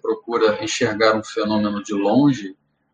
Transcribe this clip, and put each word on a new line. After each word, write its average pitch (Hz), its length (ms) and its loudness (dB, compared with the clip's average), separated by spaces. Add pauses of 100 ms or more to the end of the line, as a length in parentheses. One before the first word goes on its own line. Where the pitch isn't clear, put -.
procura 110 600 0
enxergar 110 540 0
um 110 60 -4
fenômeno 107 600 -2
de 104 120 -8
longe, 107 640 2 (380)